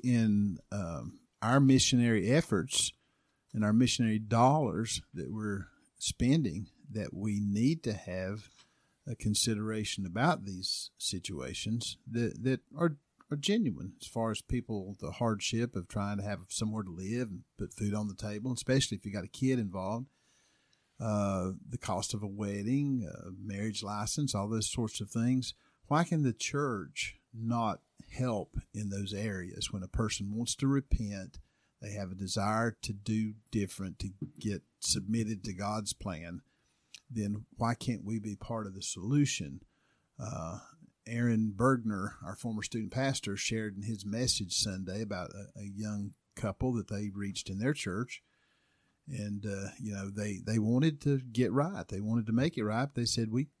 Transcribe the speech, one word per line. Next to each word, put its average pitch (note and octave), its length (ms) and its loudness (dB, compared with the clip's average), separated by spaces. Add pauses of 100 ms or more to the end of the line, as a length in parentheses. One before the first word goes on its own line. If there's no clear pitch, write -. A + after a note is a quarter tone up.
in, G#2+ 560 6 (140)
um, E2+ 480 -6 (240)
our B2+ 160 8
missionary A#2+ 680 8
efforts - 600 2 (640)
and A2 100 2
our G#2+ 120 4
missionary A#2 440 6
dollars A2+ 840 4 (100)
that C#2+ 180 -6
we're G#2 360 -4 (320)
spending, A#2+ 720 2 (220)
that G2+ 220 -4
we G#2 260 0
need A2 440 2
to A2+ 100 -2
have F#2+ 560 -6 (580)
a B2 80 -6
consideration G#2+ 920 0
about A2 400 2
these - 500 -6
situations F#2 1000 -4 (120)
that, A2+ 320 -2
that C3 180 0 (140)
are, D#3 220 2 (340)
are D3 60 -2
genuine C#3+ 640 0
as - 60 -12
far A2+ 240 -2
as G#2 100 -2
people, G2+ 600 -2
the - 100 -6
hardship A2+ 680 0
of F2+ 100 -4
trying G2+ 300 -2
to G2 80 -2
have G2+ 240 -4
somewhere A2 340 -2
to F#2 80 -8
live G#2 380 -4
and F#2 140 -10 (160)
put - 160 -6
food G#2 200 0
on G#2+ 140 0
the G2 60 -6
table, G#2+ 360 -4
especially B2+ 460 2
if - 80 -8
you G#2 80 -8
got G2 120 -4
a - 40 -10
kid C3 300 2
involved, G2+ 480 -2 (920)
uh, G2+ 520 2 (180)
the A#2+ 100 -6
cost - 360 -2
of G#2 80 -2
a G#2+ 40 -4
wedding, G#2 800 0
a - 240 -10 (160)
marriage G#2 360 -4
license, G#2 520 -2
all G2+ 140 0
those A2 220 0
sorts A2 320 -2
of G2 80 -8
things. B2 420 2 (360)
Why D#3 160 4
can D#3+ 180 2
the B2 100 4
church A#2 840 -4 (200)
not A2+ 440 0 (360)
help A#2+ 400 -2 (160)
in G#2 180 -2
those G2 220 -4
areas G2 600 -4
when G2 100 -4
a F2+ 60 -8
person G#2 440 -2
wants A#2 220 -2
to C3+ 140 0
repent, G#2 720 0 (420)
they G2+ 100 -10
have G2 200 -4
a - 20 -8
desire G#2+ 680 0
to G#2+ 100 -4
do A2 420 0 (160)
different, F#2+ 480 -2
to G2 120 -6 (280)
get G2+ 240 -4 (180)
submitted G#2+ 600 0
to G#2+ 100 -6
God's G2+ 400 -2
plan, E2+ 480 -8 (720)
then G#2 340 -4 (120)
why A#2 180 0
can't - 300 -4
we A2 140 -4
be G#2 180 -8
part A2 300 -6
of F#2+ 80 -10
the F#2+ 80 -12
solution? G2+ 800 0 (580)
Uh, F#2 400 -6 (480)
Aaron A2+ 500 2
Bergner, A2 560 2 (120)
our F#2 120 -8
former A2 260 -6
student A2 300 -6
pastor, B2+ 440 -2
shared A2 400 -2
in G#2 60 -8
his G#2 240 -6
message A2 480 0
Sunday F#2+ 480 -2
about F#2+ 280 -6
a, - 300 -14
a G2+ 40 -10
young G2+ 480 -6 (240)
couple B2+ 380 0
that A2 140 -2
they G#2 240 -4
reached G2+ 380 -4
in F#2+ 80 -4
their C3 160 2
church. G#2+ 480 -4 (840)
And, G#2 360 -6
uh, G2 340 -6
you G#2 140 -6
know, G2 160 -6
they, G2+ 360 -4
they A2 140 2
wanted C3 440 4
to C#3 160 4
get A#2+ 340 2
right. C#3+ 340 0
They G2 140 -6
wanted A2 260 2
to A2+ 60 0
make C3+ 240 4
it A2+ 80 0
right. A#2 300 0
They A#2+ 100 0
said, A2+ 260 0
"We, C3 180 0 (120)